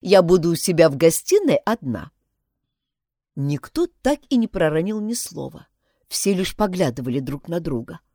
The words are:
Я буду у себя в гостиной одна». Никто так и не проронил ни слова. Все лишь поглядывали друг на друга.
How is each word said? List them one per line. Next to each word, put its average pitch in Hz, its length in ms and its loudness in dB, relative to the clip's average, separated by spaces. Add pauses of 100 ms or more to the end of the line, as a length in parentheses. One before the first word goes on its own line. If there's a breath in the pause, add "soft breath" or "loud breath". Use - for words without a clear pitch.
Я 185 220 6
буду 170 280 4
у 165 40 0
себя 160 340 4
в 139 80 -4
гостиной 262 600 2
одна». 135 540 -4 (1200)
Никто 143 520 -4 (140)
так 285 180 0 (100)
и 269 60 0
не 226 140 2
проронил 180 500 -2
ни 214 140 -6
слова. 156 540 -12 (420)
Все - 240 -2
лишь 185 200 -2
поглядывали 139 680 -2
друг 135 280 -8
на 170 140 -6
друга. 147 400 -8 (140)